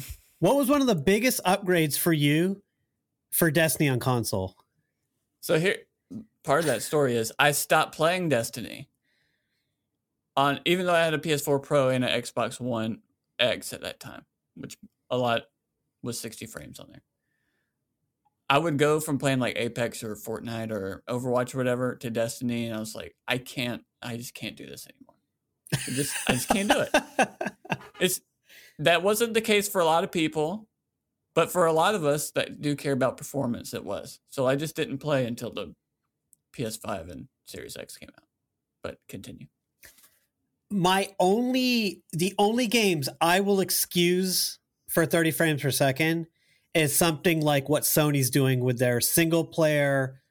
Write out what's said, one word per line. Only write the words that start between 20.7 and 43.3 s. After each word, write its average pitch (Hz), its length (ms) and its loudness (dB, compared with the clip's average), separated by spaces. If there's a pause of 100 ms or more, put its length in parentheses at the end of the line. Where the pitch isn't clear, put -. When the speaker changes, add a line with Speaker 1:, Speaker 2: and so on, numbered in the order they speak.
Speaker 2:
or 95 380 -6
Overwatch 123 460 -2
or 135 40 -4
whatever 127 380 0
to 120 140 -8
Destiny, 117 560 -2
and 113 100 -6
I - 20 -6
was 110 160 -8
like, - 220 -16 (100)
"I 123 120 -2
can't, 123 440 -8 (200)
I 120 140 -8
just 120 180 -14
can't - 200 -12
do - 120 -18
this 69 200 -16
anymore. - 300 -20 (560)
I - 180 -6
just, 135 240 -4 (140)
I - 60 0
just 123 160 -4
can't 202 200 0
do 285 100 4
it." - 760 -2
Speaker 1:
<laughs> - 420 -10
Speaker 2:
It's, 180 200 0 (600)
that 165 220 4
wasn't 214 320 0
the 226 60 2
case 208 280 2
for 196 120 -2
a 170 40 4
lot 165 200 4
of 190 80 -8
people. 160 560 -2 (680)
But 165 160 2
for 175 160 4
a 165 60 4
lot 170 220 4
of 175 100 -2
us 147 280 0
that - 280 -4
do 147 160 -2
care 139 160 -2
about 123 240 2
performance, 123 580 -6
it - 100 -8
was. - 440 -10
So 131 180 -2
I 135 100 4
just 151 200 -6
didn't 139 220 -4
play 139 280 0
until 113 240 -8
the 104 240 -10 (800)
P 135 120 -8
S 110 120 -6
five 90 320 -10
and 87 200 -14 (160)
Series - 320 -14
X - 200 -16
came - 200 -20
out. - 120 -20 (540)
But - 260 -12
continue. - 400 -16 (1200)
Speaker 1:
My 190 380 2 (100)
only, 240 840 2 (100)
the 185 260 -2
only 226 280 4
games 190 420 2 (120)
I 175 200 4